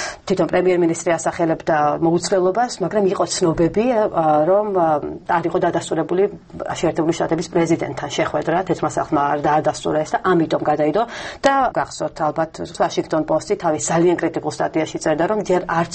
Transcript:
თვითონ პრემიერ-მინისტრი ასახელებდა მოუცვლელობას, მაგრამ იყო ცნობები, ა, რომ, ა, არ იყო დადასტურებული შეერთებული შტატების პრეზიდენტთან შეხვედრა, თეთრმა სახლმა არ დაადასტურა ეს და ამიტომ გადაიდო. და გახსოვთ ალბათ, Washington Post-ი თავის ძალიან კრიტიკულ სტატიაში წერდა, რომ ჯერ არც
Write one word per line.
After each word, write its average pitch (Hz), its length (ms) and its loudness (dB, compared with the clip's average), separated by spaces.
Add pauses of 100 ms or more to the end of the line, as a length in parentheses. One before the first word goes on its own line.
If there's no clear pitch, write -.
(200)
თვითონ 180 300 0
პრემიერ-მინისტრი 180 640 2
ასახელებდა 165 640 0 (180)
მოუცვლელობას, 180 800 2
მაგრამ 190 300 0
იყო 180 200 0
ცნობები, 165 600 2
ა, 214 380 2 (160)
რომ, 196 300 4
ა, 180 160 2 (380)
არ 170 200 0
იყო 170 140 -2
დადასტურებული 165 640 0 (480)
შეერთებული 160 420 0
შტატების 165 360 -2
პრეზიდენტთან 160 600 0
შეხვედრა, 156 520 -2
თეთრმა 160 280 -2
სახლმა 147 340 -2
არ 147 180 0
დაადასტურა 151 580 0
ეს 156 120 -4
და - 100 0
ამიტომ 165 400 2
გადაიდო. 151 420 2 (320)
და 277 200 2 (140)
გახსოვთ - 500 -6
ალბათ, 156 320 -2 (200)
Washington - 520 0
Post-ი 202 320 0
თავის 156 300 -2
ძალიან 170 320 4
კრიტიკულ 156 340 -4
სტატიაში 156 480 -2
წერდა, 156 260 0
რომ 214 160 0
ჯერ 180 220 0
არც 165 320 -2